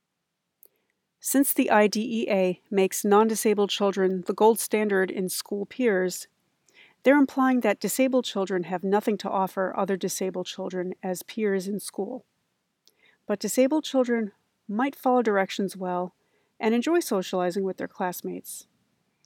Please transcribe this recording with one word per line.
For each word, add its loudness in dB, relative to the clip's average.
Since 2
the 2
I 6
D -4
E -2
A 0
makes 0
non-disabled 4
children 0
the -2
gold 4
standard 0
in -4
school -8
peers, 0
they're 6
implying 2
that 0
disabled 2
children -2
have -6
nothing 0
to -6
offer -2
other 0
disabled -4
children -8
as -6
peers -2
in -4
school. -10
But -2
disabled 2
children 0
might -4
follow 2
directions 0
well -4
and 0
enjoy 2
socializing -2
with -4
their -8
classmates. -8